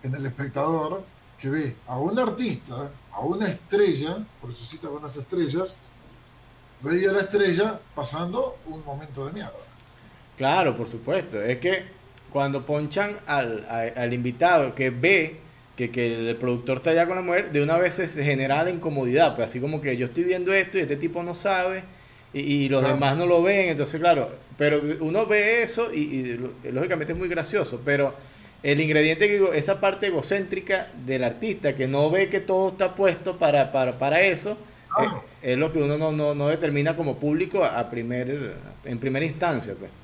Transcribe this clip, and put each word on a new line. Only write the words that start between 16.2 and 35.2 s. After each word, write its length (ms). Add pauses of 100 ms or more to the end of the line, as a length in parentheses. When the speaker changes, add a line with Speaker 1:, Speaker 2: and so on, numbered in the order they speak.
Speaker 2:
el 60
productor 420
está 120
allá 160
con 100
la 60
mujer, 300
de 100
una 160
vez 160
se, 140
se 160
genera 400
la 60
incomodidad, 680
pues, 140
así 100
como 200
que 160
yo 100
estoy 180
viendo 280
esto 260
y 40
este 140
tipo 260
no 120
sabe 500 (480)
y, 80
y 280
los 140
Speaker 1:
Claro. 120
Speaker 2:
demás 220
no 100
lo 160
ven, 280
entonces 300
claro, 300 (260)
pero 240 (200)
uno 260
ve 360
eso 300
y, 80
y 220 (160)
lo-, 120 (220)
lógicamente 400
es 60
muy 100
gracioso, 560
pero 300 (480)
el 180
ingrediente 480
que 60
digo, 180
esa 280
parte 280
egocéntrica 800 (160)
del 200
artista 520
que 100
no 240
ve 200
que 100
todo 300
está 240
puesto 440
para, 320
para, 280
para 240
eso, 340 (320)
Speaker 1:
Claro. 340 (200)